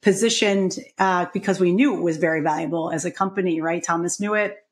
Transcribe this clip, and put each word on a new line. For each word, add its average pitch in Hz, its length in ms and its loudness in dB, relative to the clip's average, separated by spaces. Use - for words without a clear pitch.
positioned, 196 760 2
uh, 180 360 2
because 190 260 -2
we 180 120 4
knew 233 260 4
it 165 40 -4
was 165 160 0
very 160 240 0
valuable 160 500 -2
as 165 140 -4
a 175 60 -4
company, 185 500 -2
right? 170 220 -2
Thomas 170 360 -2
knew 208 140 -2
it. 208 240 -2